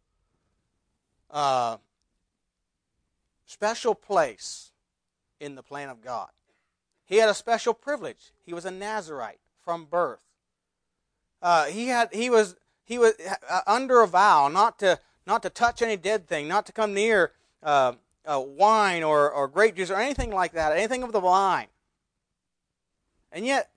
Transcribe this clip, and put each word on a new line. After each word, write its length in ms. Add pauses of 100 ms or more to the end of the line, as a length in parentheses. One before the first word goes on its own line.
(1300)
uh, 480 (1700)
special 480
place 760 (680)
in 140
the 80
plan 260
of 140
God. 260 (800)
He 100
had 120
a 60
special 380
privilege. 600 (120)
He 80
was 140
a 40
Nazarite 680 (240)
from 220
birth. 340 (1200)
Uh, 260
he 200
had, 260
he 160
was, 280 (280)
he 140
was, 160 (340)
uh, 180
under 360
a 60
vow 400
not 320
to, 200 (260)
not 160
to 80
touch 300
any 160
dead 300
thing, 220
not 180
to 60
come 200
near, 400 (300)
uh, 300 (380)
uh, 100
wine 640
or, 260
or 180
grape 280
juice 140
or 60
anything 360
like 200
that, 240
anything 260
of 100
the 80
wine. 480 (1600)
And 140
yet, 300